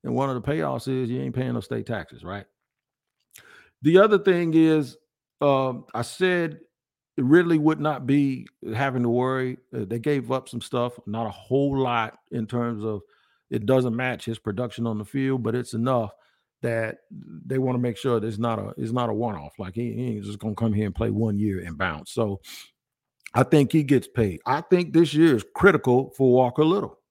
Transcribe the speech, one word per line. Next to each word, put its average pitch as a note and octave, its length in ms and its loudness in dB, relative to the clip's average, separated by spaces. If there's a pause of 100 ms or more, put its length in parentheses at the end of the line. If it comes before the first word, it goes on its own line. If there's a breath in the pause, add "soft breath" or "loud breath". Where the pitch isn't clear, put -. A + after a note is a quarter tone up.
And B2 100 -6
one C3+ 160 0
of C3 60 -4
the B2 160 -4
payoffs C#3+ 360 -4
is C3 220 -2
you B2+ 100 -4
ain't C3 140 -6
paying B2+ 220 -4
no A#2+ 60 -4
state A2 260 -8
taxes, G2 360 -10
right? G2 220 -12 (1400 loud breath)
The D#3+ 160 6
other G#3 220 8
thing F3 340 2
is, D#3 440 4 (440)
um, C3+ 440 0 (100)
I A#2 80 -4
said F3 560 -2 (580)
Ridley D#3+ 400 6
would D3+ 220 2
not C#3+ 260 -4
be C3+ 400 0 (300)
having C3 260 -2
to A#2+ 80 2
worry. B2+ 480 0 (180)
Uh, A2+ 100 -6
they A2 120 -6
gave B2+ 340 -2
up C3 160 -4
some A#2+ 140 -8
stuff, A#2+ 460 -4
not A2 180 -4
a G#2 60 -8
whole C#3 440 0
lot A#2+ 440 -2 (120)
in A2+ 140 -4
terms A#2 400 -4
of G#2+ 160 -4 (480)
it A2+ 160 -4
doesn't B2+ 300 2
match B2+ 300 -6
his A2+ 120 -6
production A#2 480 -6
on G#2+ 140 -4
the G#2 60 -8
field, C3+ 360 -2
but A2+ 140 -2
it's B2 180 -6
enough A#2 380 0 (500)
that A2+ 380 -4 (120)
they - 460 -10
wanna B2+ 220 0
make A#2+ 180 -2
sure A#2+ 220 0
that G#2+ 80 -4
it's G#2 100 -6
not A2+ 220 -2
a, G2 180 -8
it's A2+ 140 -6
not B2 180 -2
a G#2+ 40 -2
one-off. G#2+ 440 -6
Like, F#2 160 -10
he, A#2 200 -4
he A#2+ 120 -6 (120)
ain't G2+ 60 -10
just G#2 160 -10
gonna G#2+ 160 -6
come A2+ 180 0
here G#2+ 120 0
and F#2+ 100 -6
play A2+ 140 -2
one G#2 300 0
year G2 260 -2
and D#2+ 140 -12
bounce. E2 320 -4
So G#2 300 -2 (920 loud breath)
I B2 80 4
think C#3 300 4
he D#3 120 2
gets C3+ 240 2
paid. G#2 380 -2
I C3+ 160 0
think F3+ 320 2
this D#3 220 4
year D#3 200 6
is G#2 100 -2 (100)
critical C3+ 600 4
for C3 160 4
Walker B2+ 320 4
Little. F3 360 0 (120)